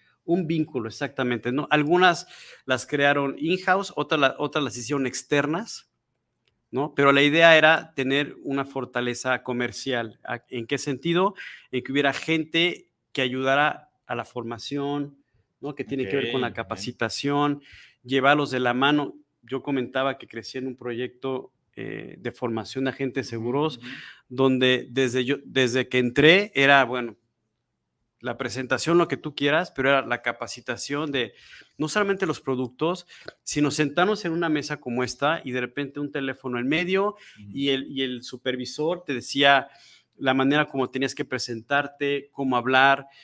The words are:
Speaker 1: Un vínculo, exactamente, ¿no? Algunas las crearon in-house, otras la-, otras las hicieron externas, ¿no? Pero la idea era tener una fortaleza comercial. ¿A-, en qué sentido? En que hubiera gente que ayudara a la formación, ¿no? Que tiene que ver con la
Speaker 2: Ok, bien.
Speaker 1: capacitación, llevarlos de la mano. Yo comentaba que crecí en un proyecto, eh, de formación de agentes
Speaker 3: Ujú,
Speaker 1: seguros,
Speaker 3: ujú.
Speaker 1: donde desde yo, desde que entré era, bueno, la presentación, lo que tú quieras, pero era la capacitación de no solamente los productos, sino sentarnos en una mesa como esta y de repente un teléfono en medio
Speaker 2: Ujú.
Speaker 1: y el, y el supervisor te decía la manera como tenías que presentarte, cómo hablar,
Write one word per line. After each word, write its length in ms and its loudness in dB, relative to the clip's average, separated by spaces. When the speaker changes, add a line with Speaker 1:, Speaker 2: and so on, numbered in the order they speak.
Speaker 1:
Un 220 0
vínculo, 420 -2
exactamente, 600 -2
¿no? 200 -2
Algunas 560 4
las 200 -2
crearon 540 0
in-house, 560 0
otras 240 0
la-, 180 2
otras 260 -2
las 140 -4
hicieron 300 -2
externas, 840 -2
¿no? 260 -4
Pero 160 6
la 120 6
idea 340 8
era 380 4
tener 480 -2
una 220 -2
fortaleza 800 -4
comercial. 800 -4
¿A-, 260 -8
en 180 -8
qué 100 -2
sentido? 560 0
En 120 -2
que 80 -8
hubiera 220 2
gente 760 -2
que 80 -2
ayudara 680 0
a 100 -8
la 100 -6
formación, 920 -6
¿no? 160 -8
Que 100 -6
tiene 220 -4
que 100 -2
ver 140 -2
con 100 -2
la 60 -2
Speaker 2:
Ok, 60 -8
bien. 20 -20
Speaker 1:
capacitación, 1080 -2
llevarlos 480 2
de 80 -2
la 140 2
mano. 420 2
Yo 220 -8
comentaba 540 -2
que 100 -20
crecí 320 -12
en 80 -6
un 100 -10
proyecto, 760 -8
eh, 440 -10
de 120 -8
formación 540 -6
de 60 -2
agentes 360 -6
Speaker 3:
Ujú, 40 -14
Speaker 1:
seguros, 460 -2
Speaker 3:
ujú. 100 -18
Speaker 1:
donde 600 2
desde 340 0
yo, 200 0
desde 440 0
que 100 0
entré 540 6
era, 320 8
bueno, 300 -6
la 180 -6
presentación, 600 0
lo 80 4
que 100 -4
tú 160 -10
quieras, 380 0
pero 180 0
era 160 4
la 160 -4
capacitación 920 -6
de 220 -2
no 80 -2
solamente 400 0
los 120 -4
productos, 680 -4
sino 300 0
sentarnos 540 0
en 80 -4
una 140 -2
mesa 320 -2
como 240 -4
esta 400 -2
y 80 -10
de 100 -2
repente 380 -8
un 120 -6
teléfono 480 -6
en 80 -4
medio 480 0
Speaker 2:
Ujú. 120 -18
Speaker 1:
y 180 -2
el, 220 0
y 120 -4
el 180 -6
supervisor 840 -4
te 100 -4
decía 540 4
la 180 2
manera 320 2
como 240 -2
tenías 240 -4
que 100 -6
presentarte, 1080 -4
cómo 260 -2
hablar, 500 4